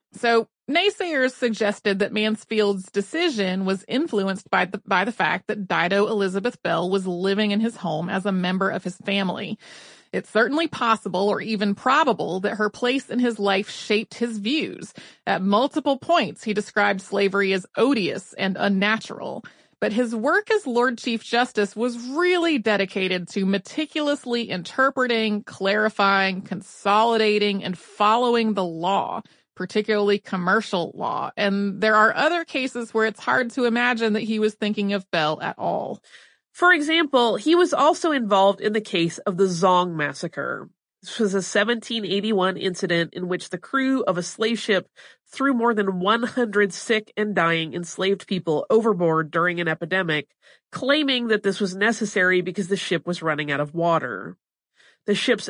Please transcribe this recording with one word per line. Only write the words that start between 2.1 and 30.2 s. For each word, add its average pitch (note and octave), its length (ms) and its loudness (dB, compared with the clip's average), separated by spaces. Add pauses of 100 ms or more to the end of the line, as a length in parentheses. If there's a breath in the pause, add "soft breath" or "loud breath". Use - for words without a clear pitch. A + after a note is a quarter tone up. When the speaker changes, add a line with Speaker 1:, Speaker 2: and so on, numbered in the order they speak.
Speaker 1:
Mansfield's G#3+ 800 -2
decision G3+ 720 -2
was F#3+ 240 -2
influenced G3+ 640 -2
by F3+ 160 2
the, G3 180 -8
by F#3+ 220 0
the A#3+ 60 -4
fact E3+ 340 -2
that G#3 200 -6
Dido F3+ 420 2
Elizabeth G3+ 540 -2
Bell E3+ 280 -2
was F#3+ 160 0
living G3 460 0
in G#3 80 0
his A3+ 160 -2
home E3+ 340 -4
as F#3 160 -2
a G3+ 60 -2
member F#3 360 0
of - 160 -4
his F3+ 140 -8
family. G3+ 600 -4 (540 loud breath)
It's - 160 -6
certainly C#4 380 2
possible G#3 640 0
or - 120 0
even G#3 360 -2
probable B3+ 640 2
that G3+ 160 -2
her G#3 120 0
place B3 420 -2
in B3 100 -2
his A#3 180 0
life G3+ 320 0
shaped - 440 -2
his A#3 240 -4
views. G#3+ 540 -4 (320 loud breath)
At F#3+ 160 0
multiple C4 560 2
points, D#4 460 0
he G#3+ 100 -2
described G3+ 480 0
slavery G3 520 0
as F#3+ 120 -2 (120)
odious A3+ 560 0
and F#3+ 260 -4
unnatural. G3+ 840 -2 (360 loud breath)
But G#3+ 120 0
his A#3 200 0
work D4 380 0
as G#4+ 160 0
Lord A#3+ 320 0
Chief A#3 240 -4
Justice A#3 540 0
was A#3+ 200 -2 (120)
really E4 500 2
dedicated F#3+ 720 0
to G3 180 -2
meticulously B3 1040 -2
interpreting, A3+ 920 0
clarifying, G3 1000 2
consolidating, G#3 1200 0
and F3 160 -6
following A3+ 760 2
the F#3+ 100 -2
law, E3+ 580 -2 (320 soft breath)
particularly G#3 640 0
commercial F#3 720 0